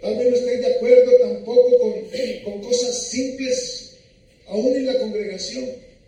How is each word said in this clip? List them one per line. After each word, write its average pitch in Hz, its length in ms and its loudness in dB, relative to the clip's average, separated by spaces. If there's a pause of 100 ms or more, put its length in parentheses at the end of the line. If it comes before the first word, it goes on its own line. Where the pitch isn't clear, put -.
Tal 214 140 -4
vez 247 140 2
no 247 60 2
estés 247 260 -2
de 262 140 -2
acuerdo - 440 6
tampoco 453 600 4
con, 214 140 0 (520)
con 202 160 -10
cosas 247 480 -4
simples, 254 800 -6 (560)
aún 240 300 0
en 262 80 -2
la 254 120 -2
congregación 214 680 -6 (420)